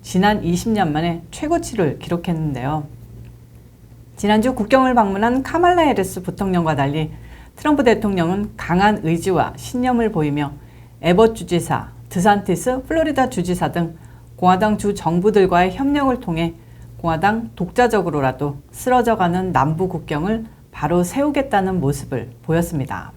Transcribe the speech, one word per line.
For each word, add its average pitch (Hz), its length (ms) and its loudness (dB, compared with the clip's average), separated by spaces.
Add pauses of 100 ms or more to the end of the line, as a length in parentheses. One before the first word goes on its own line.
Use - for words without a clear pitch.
지난 196 420 0
이십 175 280 -2
년 196 200 2
만에 165 300 -2 (100)
최고치를 294 680 -2
기록했는데요. 156 840 -4 (1300)
지난주 220 380 2
국경을 254 400 2
방문한 233 480 2
카말라 349 400 2
해리스 190 400 0
부통령과 175 540 0
달리 143 340 0 (460)
트럼프 294 280 2
대통령은 202 720 2
강한 196 460 2
의지와 165 540 0
신념을 247 560 0
보이며 147 400 0 (500)
에벗 220 340 4
주지사, 156 520 -4 (200)
드산티스 202 760 0
플로리다 302 440 0
주지사 180 420 -2
등 165 280 -4 (380)
공화당 190 420 2
주 202 160 -2
정부들과의 180 840 2
협력을 277 440 0
통해 165 340 -2 (480)
공화당 196 520 0
독자적으로라도 156 1000 0 (140)
쓰러져가는 214 840 0
남부 156 360 0
국경을 180 580 -4 (240)
바로 175 340 0
세우겠다는 226 760 0
모습을 135 500 -4 (140)
보였습니다. 160 720 -2